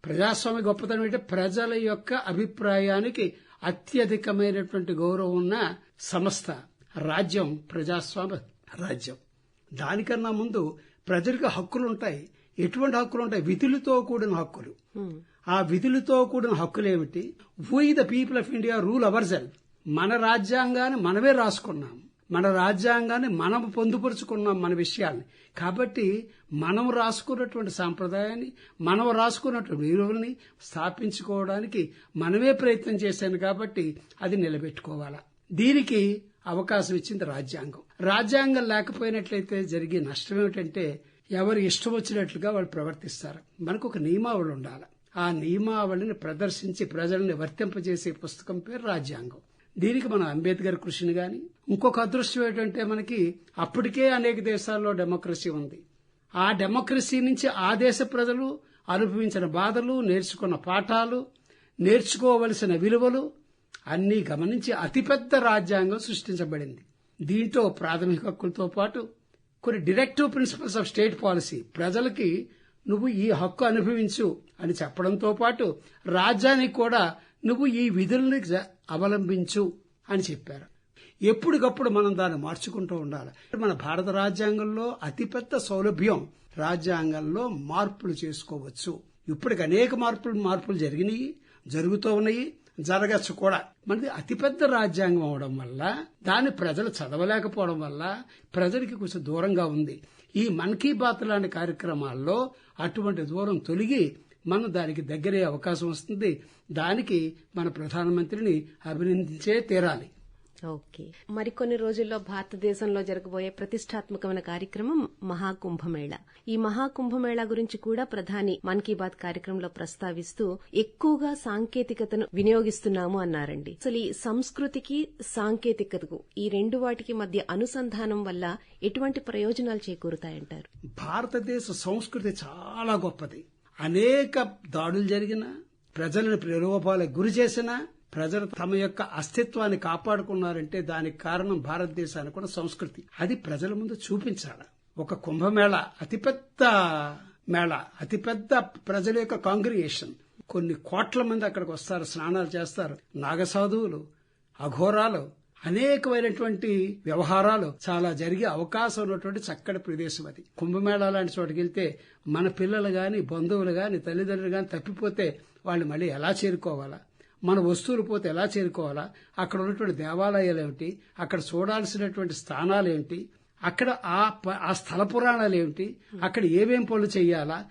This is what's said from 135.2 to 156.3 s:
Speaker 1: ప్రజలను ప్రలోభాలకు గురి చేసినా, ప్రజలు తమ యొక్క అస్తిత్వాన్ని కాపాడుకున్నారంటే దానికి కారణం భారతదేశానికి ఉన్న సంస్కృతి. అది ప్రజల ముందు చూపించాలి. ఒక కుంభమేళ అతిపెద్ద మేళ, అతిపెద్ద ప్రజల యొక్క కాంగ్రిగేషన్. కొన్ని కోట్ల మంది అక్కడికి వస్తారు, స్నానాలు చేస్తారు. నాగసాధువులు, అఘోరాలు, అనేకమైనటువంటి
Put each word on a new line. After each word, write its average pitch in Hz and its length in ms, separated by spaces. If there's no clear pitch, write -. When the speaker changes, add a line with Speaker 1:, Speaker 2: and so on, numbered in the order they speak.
Speaker 1:
ప్రజలను 190 400
ప్రలోభాలకు 175 720
గురి 180 200
చేసినా, 240 580
ప్రజలు 165 300
తమ 190 300
యొక్క 196 260
అస్తిత్వాన్ని 208 760
కాపాడుకున్నారంటే 185 1040
దానికి 160 360
కారణం 180 440
భారతదేశానికి 160 800
ఉన్న 208 80
సంస్కృతి. 170 560
అది 185 160
ప్రజల 160 380
ముందు 220 200
చూపించాలి. 196 720
ఒక 160 160
కుంభమేళ 190 680
అతిపెద్ద 262 640
మేళ, 170 300
అతిపెద్ద 214 460
ప్రజల 208 600
యొక్క 226 160
కాంగ్రిగేషన్. 196 800
కొన్ని 170 240
కోట్ల 220 480
మంది 226 240
అక్కడికి 180 260
వస్తారు, 165 320
స్నానాలు 165 540
చేస్తారు. 160 400
నాగసాధువులు, 175 920
అఘోరాలు, 175 680
అనేకమైనటువంటి 226 1400